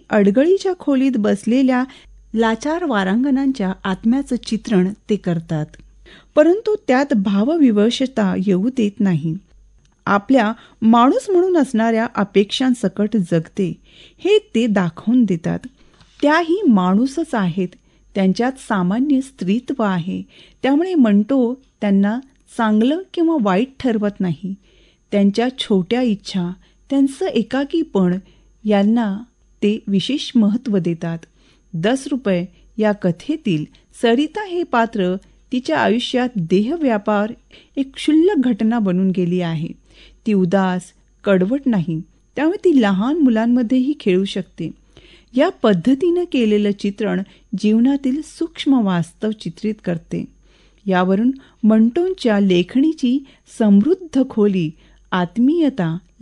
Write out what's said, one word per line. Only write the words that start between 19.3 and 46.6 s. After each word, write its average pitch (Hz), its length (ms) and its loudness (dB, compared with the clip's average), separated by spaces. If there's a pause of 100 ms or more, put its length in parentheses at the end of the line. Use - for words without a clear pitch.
आहे, 185 380 -4 (420)
त्यामुळे 330 320 0
मंटो 233 580 2 (280)
त्यांना 202 380 0 (380)
चांगलं 233 440 0 (120)
किंवा 330 280 0
वाईट 202 260 0 (120)
ठरवत 208 400 -2
नाही. 185 360 -4 (560)
त्यांच्या 208 480 0
छोट्या 214 420 0
इच्छा, 196 480 -4 (400)
त्यांचं 269 360 0
एकाकीपण 254 920 -2 (480)
यांना 208 520 0 (460)
ते 214 240 0
विशेष 208 480 -2
महत्त्व 208 420 2
देतात. 165 400 -4 (560)
दस 220 380 -2
रुपये 190 340 -2 (320)
या 214 140 2
कथेतील 185 720 -4 (360)
सरिता 302 440 0
हे 349 180 -6
पात्र 220 520 -2 (360)
तिच्या 254 280 -4
आयुष्यात 240 560 0
देहव्यापार 214 960 -2 (440)
एक 269 180 -6
क्षुल्लक 320 420 2
घटना 240 420 0
बनून 190 380 0
गेली 180 240 0
आहे. 165 260 -4 (600)
ती 214 60 2
उदास, 185 480 2 (420)
कडवट 202 420 2
नाही, 170 360 -2 (340)
त्यामुळे 320 220 0
ती 311 240 4
लहान 208 360 0
मुलांमध्येही 247 840 2
खेळू 190 260 0
शकते. 175 460 -8 (600)
या 285 160 2
पद्धतीनं 269 840 0
केलेलं 208 480 0